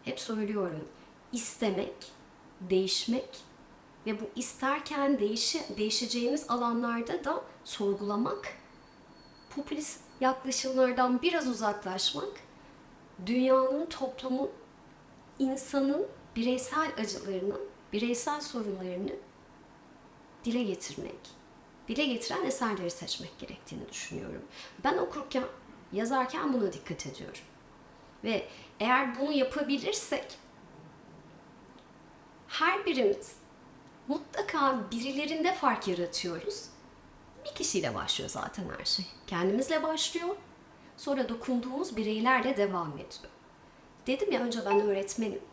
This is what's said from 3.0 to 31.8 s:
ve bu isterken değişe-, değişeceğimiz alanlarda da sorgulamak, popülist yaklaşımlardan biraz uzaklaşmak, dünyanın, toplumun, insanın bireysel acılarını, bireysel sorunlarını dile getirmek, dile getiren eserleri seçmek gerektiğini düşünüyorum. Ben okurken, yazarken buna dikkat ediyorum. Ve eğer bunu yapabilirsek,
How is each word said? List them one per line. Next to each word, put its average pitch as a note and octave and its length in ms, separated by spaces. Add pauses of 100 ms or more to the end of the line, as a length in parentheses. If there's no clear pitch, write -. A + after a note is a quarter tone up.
ve A3 160
bu A3 40 (100)
isterken C#4 840
değişe-, A#3 580
değişeceğimiz A#3+ 720
alanlarda A#3 720
da D#4+ 200 (200)
sorgulamak, G3+ 960 (960)
popülist D4 440 (220)
yaklaşımlardan B3+ 1000
biraz E4 260
uzaklaşmak, G#3 800 (960)
dünyanın, C4 600
toplumun, C4 640 (920)
insanın C#4 680 (280)
bireysel B3+ 600
acılarını, G3 580 (380)
bireysel A#3+ 480
sorunlarını G3 720 (1300)
dile A#3+ 180
getirmek, - 560 (680)
dile C#4 180
getiren C4 400
eserleri G3+ 460
seçmek - 480
gerektiğini - 500
düşünüyorum. - 520 (420)
Ben F4+ 140
okurken, C#4 460 (500)
yazarken C4 600
buna G3 200
dikkat D#3 340
ediyorum. - 340 (840)
Ve G#3+ 240 (320)
eğer B3 400
bunu C#4+ 120
yapabilirsek, C#4 1080 (2000)